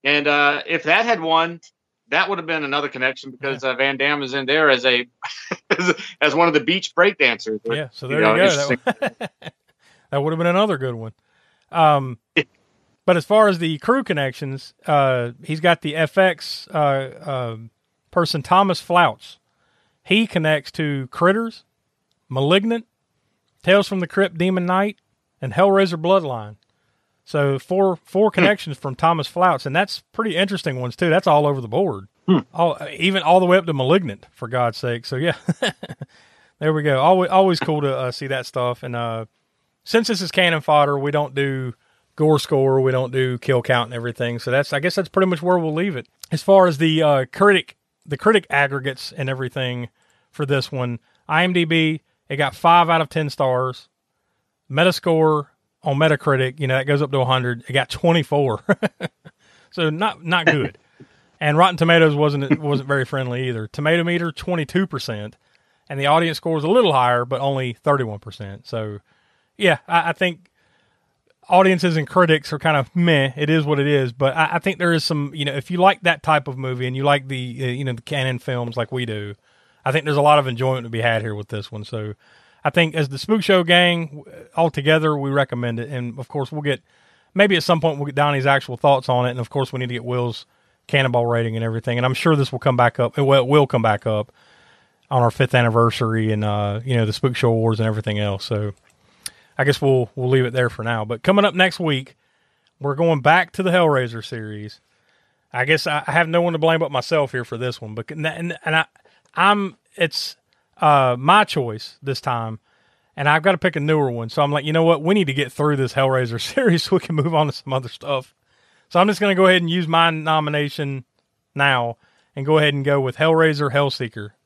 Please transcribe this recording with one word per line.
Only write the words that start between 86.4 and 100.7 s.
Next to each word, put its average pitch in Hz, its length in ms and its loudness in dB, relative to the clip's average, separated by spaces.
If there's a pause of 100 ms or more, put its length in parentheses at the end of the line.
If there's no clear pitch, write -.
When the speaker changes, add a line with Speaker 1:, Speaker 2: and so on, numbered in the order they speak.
Speaker 2:
we'll 151 80 -8
get, 143 200 -4 (520)
maybe 196 240 2
at 156 60 -2
some 165 180 2
point 156 160 -2
we'll 143 80 -6
get 143 100 -10
Donnie's 143 300 0
actual 139 320 0
thoughts 139 320 2
on 123 180 2
it. 123 40 -2
And, 123 100 -8
of 113 80 -8
course, 135 240 -4
we 131 60 -6
need 123 100 -6
to 120 60 -8
get 117 100 -10
Will's 123 400 -4 (400)
Cannonball 123 400 0
rating 117 300 -2
and 113 80 -4
everything. 113 340 -4
And 123 80 0
I'm 131 80 0
sure 160 220 2
this 139 160 0
will 131 80 -8
come 131 160 0
back 120 240 2
up. 120 180 -2
It 147 40 0
will, 135 260 4
will 143 200 4
come 123 140 0
back 110 240 0
up 107 280 -4 (760)
on 127 120 0
our 117 100 4
fifth 135 240 0
anniversary 113 760 2
and, 107 100 -2
uh, 104 400 -2
you 127 140 -2
know, 113 80 2
the 107 80 -2
Spook 127 240 -2
Show 127 100 2
Awards 113 320 2
and 110 80 0
everything 107 320 -4
else. 101 240 -4
So 104 300 -6 (840)
I 135 60 0
guess 139 180 2
we'll, 131 320 2
we'll 127 140 -4
leave 127 160 4
it 123 80 -2
there 123 180 0
for 113 140 -10